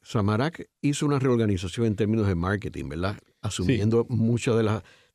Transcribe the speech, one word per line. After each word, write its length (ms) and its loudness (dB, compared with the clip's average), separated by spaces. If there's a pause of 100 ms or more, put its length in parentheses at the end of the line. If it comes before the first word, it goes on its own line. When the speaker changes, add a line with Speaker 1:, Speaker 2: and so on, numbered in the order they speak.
Speaker 1:
Samarak 640 -2 (120)
hizo 260 0
una 120 2
reorganización 680 0
en 100 0
términos 320 2
de 60 2
marketing, 540 -4
¿verdad? 300 -4 (220)
Asumiendo 680 0
Speaker 2:
Sí. 60 -4
Speaker 1:
muchas 420 2
de 60 2
las, 200 0 (320)